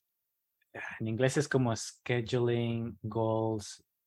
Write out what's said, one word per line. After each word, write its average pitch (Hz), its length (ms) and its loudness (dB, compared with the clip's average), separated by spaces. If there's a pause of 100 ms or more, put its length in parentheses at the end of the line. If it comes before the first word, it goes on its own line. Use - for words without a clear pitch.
(760)
ah, - 260 -10
en 113 80 -4
inglés 123 280 2
es 147 120 2
como 127 260 2
scheduling, 120 1300 0
goals, 110 840 -2 (220)